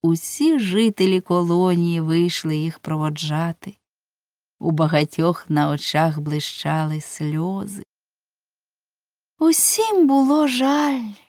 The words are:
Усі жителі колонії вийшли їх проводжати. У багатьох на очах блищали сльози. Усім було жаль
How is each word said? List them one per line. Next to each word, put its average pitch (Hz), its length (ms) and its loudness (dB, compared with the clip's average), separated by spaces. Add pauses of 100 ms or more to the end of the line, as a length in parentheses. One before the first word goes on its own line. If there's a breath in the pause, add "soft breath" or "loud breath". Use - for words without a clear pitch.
Усі 269 560 2
жителі 196 640 2
колонії 175 800 2
вийшли 160 560 0
їх 160 220 -4
проводжати. 156 960 -6 (880)
У 160 80 0
багатьох 160 800 0
на 147 200 2
очах 151 500 -2
блищали 151 800 -4
сльози. 185 800 -6 (1600)
Усім 359 680 2
було 277 420 4
жаль 269 600 0 (200)